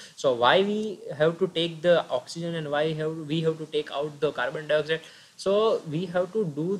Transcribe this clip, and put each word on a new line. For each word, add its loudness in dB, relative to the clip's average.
So 2
why 8
we -2
have 4
to 0
take -4
the 8
oxygen -4
and -4
why 2
have, -2
we 0
have 0
to -14
take -6
out -8
the 2
carbon -4
dioxide? 0
So 2
we -2
have 0
to 0
do -2